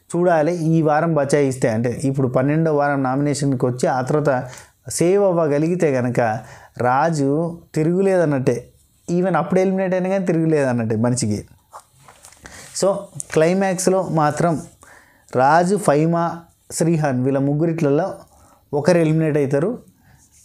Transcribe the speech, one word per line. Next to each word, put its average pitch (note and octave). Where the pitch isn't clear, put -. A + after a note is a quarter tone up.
చూడాలి E3+
ఈ D#3+
వారం D#3
బచాయిస్తే, C#3
అంటే A#2
ఇప్పుడు C3+
పన్నెండో D3
వారం C#3+
నామినేషన్కి C3+
వచ్చి B2+
ఆ C3
తర్వాత C#3+
సేవ్ F#3
అవ్వగలిగితే E3
కనుక B2
రాజు D3
తిరుగులేదన్నట్టే. D#3
Even F3+
అప్పుడు F#3
ఎలిమినేట్ F#3+
అయినా F#3
కానీ F#3+
తిరుగులేదన్నట్టే C#3+
మనిషికి. A2
So, F#3+
క్లైమాక్స్లో F#3
మాత్రం D3+
రాజు, E3
ఫైమా, E3+
శ్రీహాన్ D3+
వీళ్ళ C3+
ముగ్గురిట్లలో D3+
ఒకరు D3
ఎలిమినేట్ D#3+
అవుతారు. C#3+